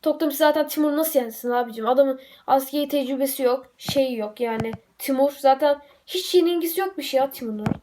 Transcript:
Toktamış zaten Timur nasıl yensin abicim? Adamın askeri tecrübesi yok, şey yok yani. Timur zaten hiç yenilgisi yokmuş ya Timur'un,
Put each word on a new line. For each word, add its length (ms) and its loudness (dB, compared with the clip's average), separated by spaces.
Toktamış 340 0
zaten 320 2
Timur 300 0
nasıl 220 2
yensin 320 -4
abicim? 360 -2
Adamın 320 4
askeri 400 0
tecrübesi 560 -2
yok, 220 0
şey 380 0
yok 240 -8
yani. 320 -4
Timur 320 0
zaten 500 2
hiç 300 -4
yenilgisi 440 2
yokmuş 340 -6
ya 180 2
Timur'un, 520 -6